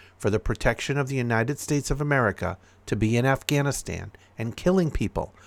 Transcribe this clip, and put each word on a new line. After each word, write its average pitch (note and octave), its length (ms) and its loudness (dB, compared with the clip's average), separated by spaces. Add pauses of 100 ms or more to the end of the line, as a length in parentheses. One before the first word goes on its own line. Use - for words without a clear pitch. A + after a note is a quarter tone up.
(180)
for G#2 140 0
the G#2+ 80 2
protection A#2+ 580 0
of C#3 120 0
the C3+ 80 -2
United A#2+ 420 0
States D3 320 -2
of C#3 100 -2
America A#2 560 2 (300)
to A2 100 -2
be A2 200 2
in A#2+ 100 4
Afghanistan C3+ 840 -2 (280)
and A2+ 180 -6
killing F3+ 340 2
people, - 440 -2 (120)